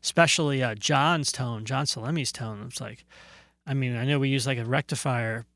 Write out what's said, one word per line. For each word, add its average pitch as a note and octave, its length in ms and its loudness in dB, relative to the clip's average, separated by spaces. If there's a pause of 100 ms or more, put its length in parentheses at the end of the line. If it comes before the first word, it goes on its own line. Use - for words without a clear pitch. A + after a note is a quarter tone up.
especially, D3 580 4
uh, A2+ 140 0
John's D3 560 2
tone, A#2 340 -4
John C3+ 220 -2
Salemi's C3 440 -2
tone. G#2+ 360 -8
It's - 120 -10
like, A2+ 240 -12 (640)
I C3+ 80 -4
mean, B2+ 220 0
I A#2 100 -2
know C#3+ 140 2
we C3+ 100 2
use, C3 160 2
like, C3 140 0
a A2+ 60 -4
rectifier, A#2+ 800 -2 (100)